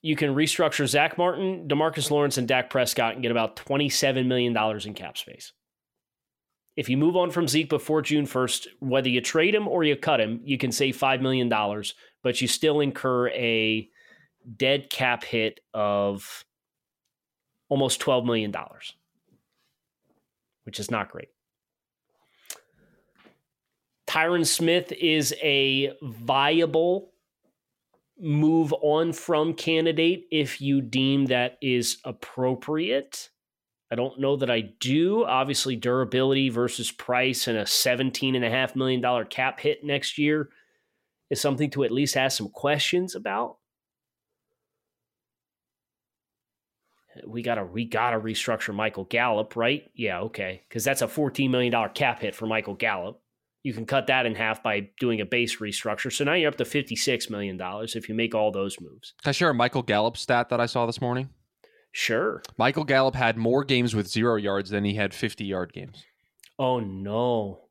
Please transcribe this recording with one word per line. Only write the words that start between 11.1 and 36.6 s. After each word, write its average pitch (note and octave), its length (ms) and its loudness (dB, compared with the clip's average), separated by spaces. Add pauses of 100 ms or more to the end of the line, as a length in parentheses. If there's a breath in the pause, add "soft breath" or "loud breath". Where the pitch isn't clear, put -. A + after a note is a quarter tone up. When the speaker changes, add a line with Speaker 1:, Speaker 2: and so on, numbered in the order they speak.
Speaker 1:
million C3 260 2
dollars, G#2+ 460 -2 (280 soft breath)
but B2 180 0
you B2+ 60 0
still D3+ 340 2
incur B2+ 500 0
a A2 580 0 (680 soft breath)
dead C#3 340 0
cap B2 340 0
hit A2 340 -2 (160)
of G2+ 720 -2 (1200)
almost C3+ 300 2
twelve A2+ 260 2
million A2+ 280 0
dollars, - 420 -12 (1700)
which A#2 140 -14
is G#2 120 -8
not G#2+ 200 -2
great. - 200 -18 (2750 loud breath)
Tyron E3 400 2
Smith F3 460 2
is D#3 500 2
a C#3 580 2
viable D3+ 1120 0 (1080)
move D#3 640 4
on D#3 320 2
from D#3+ 400 0
candidate E3 800 2
if D3+ 300 0
you C#3 200 2
deem C3+ 460 2
that B2 340 0
is B2 440 0
appropriate. D3 1200 -4 (600)
I A#2 40 -2
don't B2+ 240 -2
know C3+ 180 2
that C3 140 0
I A#2 120 2 (180)
do. E3+ 460 2
Obviously, C3+ 500 0
durability C3 720 2
versus A#2+ 420 -2